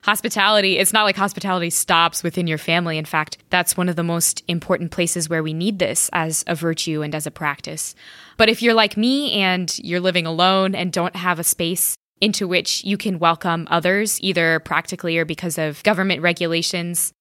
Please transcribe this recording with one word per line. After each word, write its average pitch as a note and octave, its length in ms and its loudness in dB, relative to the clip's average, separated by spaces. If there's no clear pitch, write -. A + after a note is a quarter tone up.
hospitality, G#3 720 2
it's F#3+ 140 2
not G#3+ 100 6
like G3 140 2
hospitality F#3 520 0
stops E3+ 540 2
within E3+ 240 -2
your D#3 100 0
family. E3 400 0
In D#3 60 -4
fact, D#3 340 -2
that's F3+ 260 0
one F3+ 140 0
of E3 80 -2
the E3+ 60 0
most E3+ 440 0
important E3+ 420 -2
places E3+ 400 -2
where D#3+ 140 0
we D#3 100 -4
need F#3 260 -2
this - 340 0
as D#3+ 340 -2
a E3+ 80 0
virtue D#3+ 460 -2
and D3 120 -4
as D3+ 140 -6
a D3 40 -8
practice. D3+ 640 -6
But A3 100 6
if A3+ 140 0
you're A#3 120 4
like A3 220 4
me C4 380 0
and F#3 460 0
you're F3 200 -2
living F3+ 260 0
alone F#3+ 500 2
and F3 180 -4
don't F3+ 240 -2
have F3+ 220 -2
a E3+ 40 -6
space - 540 -2
into G3+ 260 0
which F3 380 0
you G3 100 0
can G3 240 -4
welcome E3+ 500 0
others, F#3+ 540 0
either E3 380 2
practically E3 560 -2
or E3 80 0
because D#3+ 320 -4
of D#3 260 -4
government F#3+ 380 2
regulations E3+ 1000 -2